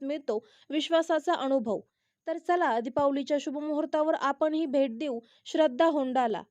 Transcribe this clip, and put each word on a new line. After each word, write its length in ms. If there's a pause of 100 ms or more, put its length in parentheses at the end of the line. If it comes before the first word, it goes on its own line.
मिळतो 420 (260)
विश्वासाचा 640
अनुभव." 460 (460)
तर 120
चला, 420
दीपावलीच्या 600
शुभमुहूर्तावर 760
आपणही 520
भेट 320
देऊ 220 (260)
श्रद्धा 380
होंडाला. 680